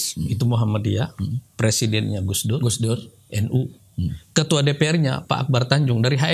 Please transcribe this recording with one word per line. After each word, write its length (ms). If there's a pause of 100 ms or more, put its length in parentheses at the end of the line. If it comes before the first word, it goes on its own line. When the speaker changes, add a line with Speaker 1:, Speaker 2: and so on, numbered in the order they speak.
(180)
Speaker 1:
Hmm. 80
Speaker 2:
itu 180
Muhammadiyah, 720
Speaker 1:
Hmm. 240 (160)
Speaker 2:
presidennya 720
Gus 240
Dur, 80
Speaker 1:
Gus 240
Dur. 160 (320)
Speaker 2:
N 180
U. 220 (240)
Speaker 1:
Hmm. 220 (180)
Speaker 2:
Ketua 320
D 80
P 160
R-nya 320
Pak 260
Akbar 220
Tanjung 320
dari 160
H 160